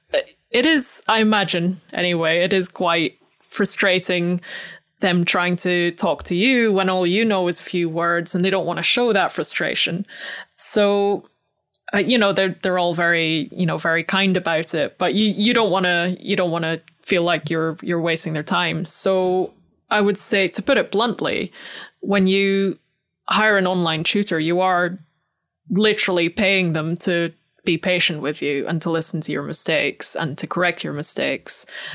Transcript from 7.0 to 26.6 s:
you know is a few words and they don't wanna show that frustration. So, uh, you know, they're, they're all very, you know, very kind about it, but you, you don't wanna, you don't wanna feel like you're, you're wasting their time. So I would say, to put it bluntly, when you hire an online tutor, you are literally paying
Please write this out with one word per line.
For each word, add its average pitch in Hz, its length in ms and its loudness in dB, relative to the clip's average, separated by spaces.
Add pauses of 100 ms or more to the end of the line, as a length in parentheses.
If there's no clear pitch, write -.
you 196 160 2
know 190 240 0
is 175 140 0
a - 20 -6
few 175 240 -2
words 170 480 -2
and 175 80 0
they 190 60 2
don't 190 160 0
wanna 165 180 -4
show 240 300 0
that 185 180 2
frustration. 170 760 -2 (520)
So, 202 720 2 (640)
uh, 202 60 2
you 240 180 2
know, 202 160 4
they're, 185 300 0
they're 185 160 0
all 175 160 0
very, 165 560 0
you 175 160 -2
know, 156 100 -2
very 165 260 0
kind 190 320 2
about 165 380 0
it, 147 240 -2
but 175 160 0
you, 208 180 2
you 214 220 0
don't 226 160 2
wanna, 180 500 0
you 196 160 -4
don't 185 140 0
wanna 165 320 -4 (220)
feel 180 180 0
like 165 300 -2
you're, 160 320 -2
you're 170 180 -2
wasting 165 320 0
their 156 80 -4
time. 170 420 -2
So 185 720 2 (380)
I 208 100 2
would 202 160 2
say, 190 300 2
to - 160 -4
put 285 160 2
it - 120 -2
bluntly, 202 640 -2 (460)
when 196 260 2
you 196 540 0 (500)
hire 214 280 4
an 185 100 2
online 165 360 0
tutor, 202 360 0
you 165 200 2
are 180 380 0 (720)
literally 190 600 2
paying 190 440 2